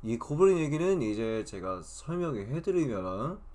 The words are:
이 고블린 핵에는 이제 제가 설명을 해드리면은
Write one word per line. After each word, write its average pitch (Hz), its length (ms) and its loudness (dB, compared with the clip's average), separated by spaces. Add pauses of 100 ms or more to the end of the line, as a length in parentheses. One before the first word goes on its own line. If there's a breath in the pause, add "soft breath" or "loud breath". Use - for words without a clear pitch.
이 110 120 0
고블린 175 420 4
핵에는 160 440 2
이제 110 420 0
제가 92 380 -6
설명을 151 640 -4
해드리면은 139 920 0 (140)